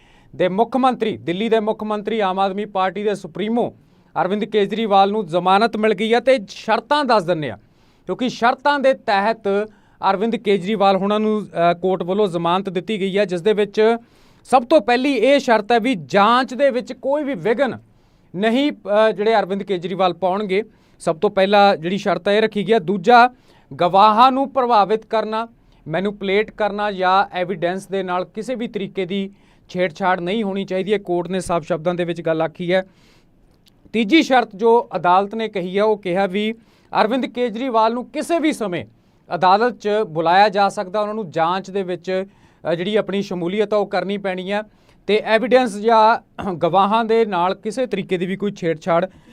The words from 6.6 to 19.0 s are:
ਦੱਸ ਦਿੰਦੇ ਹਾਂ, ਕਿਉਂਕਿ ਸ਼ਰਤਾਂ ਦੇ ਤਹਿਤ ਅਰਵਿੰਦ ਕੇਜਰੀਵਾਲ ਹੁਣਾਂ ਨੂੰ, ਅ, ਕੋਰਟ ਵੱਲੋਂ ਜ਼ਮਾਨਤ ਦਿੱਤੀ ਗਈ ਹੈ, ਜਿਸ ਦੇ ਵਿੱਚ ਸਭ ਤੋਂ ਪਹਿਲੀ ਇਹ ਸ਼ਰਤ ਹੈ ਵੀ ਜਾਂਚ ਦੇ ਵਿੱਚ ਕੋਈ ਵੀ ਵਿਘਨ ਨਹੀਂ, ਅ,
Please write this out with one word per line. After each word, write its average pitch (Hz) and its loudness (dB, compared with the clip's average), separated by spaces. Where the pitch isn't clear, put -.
ਦੱਸ 226 2
ਦਿੰਦੇ 156 -4
ਹਾਂ, 98 -12
ਕਿਉਂਕਿ 247 -4
ਸ਼ਰਤਾਂ 262 0
ਦੇ 262 2
ਤਹਿਤ 208 -2
ਅਰਵਿੰਦ 202 0
ਕੇਜਰੀਵਾਲ 196 2
ਹੁਣਾਂ 202 0
ਨੂੰ, 214 -2
ਅ, 170 2
ਕੋਰਟ 175 -2
ਵੱਲੋਂ 196 0
ਜ਼ਮਾਨਤ 175 -2
ਦਿੱਤੀ 185 -4
ਗਈ 190 -2
ਹੈ, 208 2
ਜਿਸ 180 -4
ਦੇ 208 2
ਵਿੱਚ 214 2
ਸਭ 254 4
ਤੋਂ 302 4
ਪਹਿਲੀ 254 0
ਇਹ 262 4
ਸ਼ਰਤ 220 0
ਹੈ 240 4
ਵੀ 247 0
ਜਾਂਚ 202 2
ਦੇ 277 2
ਵਿੱਚ 247 -4
ਕੋਈ 285 -2
ਵੀ 269 -4
ਵਿਘਨ 214 -2
ਨਹੀਂ, 226 0
ਅ, 208 0